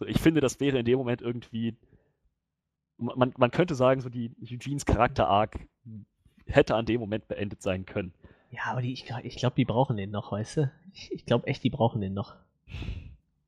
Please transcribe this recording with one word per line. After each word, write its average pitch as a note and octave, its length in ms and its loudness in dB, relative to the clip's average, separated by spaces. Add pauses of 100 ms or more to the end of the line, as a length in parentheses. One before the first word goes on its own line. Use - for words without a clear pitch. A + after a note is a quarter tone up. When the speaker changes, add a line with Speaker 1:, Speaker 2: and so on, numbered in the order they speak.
Speaker 1:
Ich G#2+ 140 -2
finde, D#3+ 200 6
das C3 200 2
wäre C#3 180 2
in A#2+ 60 0
dem A#2+ 140 4
Moment B2 240 -2
irgendwie, A2+ 540 -4 (1200)
man, B2 380 0
man B2 140 4
könnte F3 240 2
sagen, C3 260 4
so B2+ 80 -8
die, A#2+ 220 -8 (120)
Eugenes C3 440 -8
Charakter-Arc G#2+ 720 4 (880)
hätte C#3 300 4
an A2+ 100 0
dem A2+ 140 2
Moment G#2+ 260 -4
beendet G2+ 360 -6
sein F#2 240 -2
können. F2+ 260 -6 (380)
Speaker 2:
Ja, - 160 -10
aber B2+ 160 -4
die, B2 100 -4
ich, - 180 -12 (140)
ich - 120 -12
glaub, B2 200 -2
die C3 80 4
brauchen A#2 320 0
den G2 160 -6
noch, G2+ 180 -6
weißt G#2 280 -6
du? C#3 120 2 (220)
Ich, - 200 -16
ich - 140 -10
glaub A#2+ 220 2
echt, - 160 -2
die A#2+ 60 2
brauchen - 300 0
den G2 140 -4
noch. G2 200 -6 (1120)